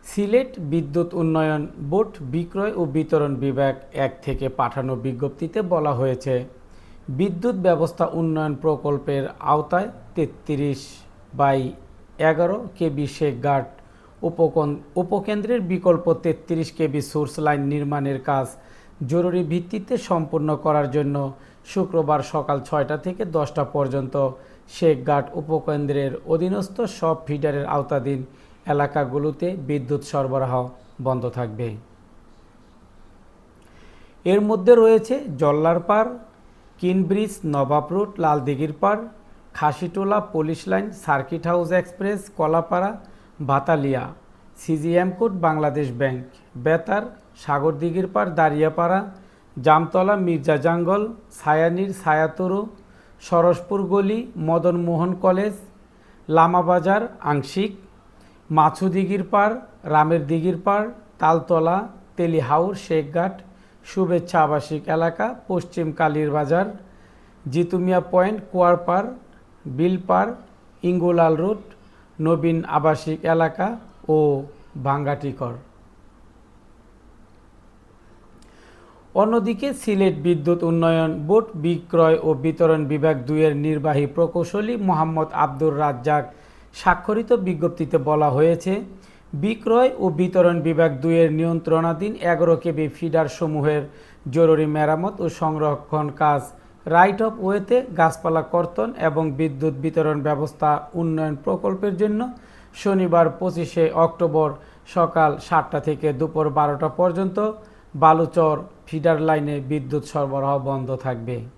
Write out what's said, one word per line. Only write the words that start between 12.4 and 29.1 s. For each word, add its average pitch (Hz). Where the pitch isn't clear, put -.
কেবি 147
শেখঘাট 139
উপকন-, 160
উপকেন্দ্রের 208
বিকল্প 175
তেত্রিশ 160
কেবি 147
সোর্স 147
লাইন 147
নির্মাণের 143
কাজ 135
জরুরি 175
ভিত্তিতে 180
সম্পূর্ণ 156
করার 147
জন্য 139
শুক্রবার 156
সকাল 143
ছয়টা 147
থেকে 180
দশটা 156
পর্যন্ত 135
শেখঘাট 143
উপকেন্দ্রের 147
অধীনস্থ 185
সব 160
ফিডারের 143
আওতাধীন 139
এলাকাগুলোতে 147